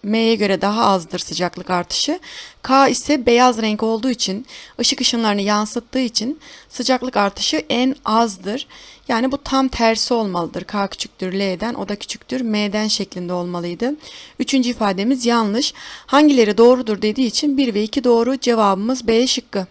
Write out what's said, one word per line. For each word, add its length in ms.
M'ye 320
göre 260
daha 260
azdır 320
sıcaklık 520
artışı. 500
K 260
ise 380
beyaz 360
renk 200
olduğu 280
için, 360
ışık 200
ışınlarını 420
yansıttığı 560
için 400
sıcaklık 480
artışı 540
en 240
azdır. 600
Yani 240
bu 60
tam 300
tersi 460
olmalıdır. 500
K 220
küçüktür 460
L'den, 420
o 140
da 80
küçüktür 440
M'den 480
şeklinde 440
olmalıydı. 640
Üçüncü 320
ifademiz 560
yanlış. 480
Hangileri 520
doğrudur 440
dediği 240
için 320
bir 160
ve 80
iki 220
doğru. 340
Cevabımız 680
B 180
şıkkı. 440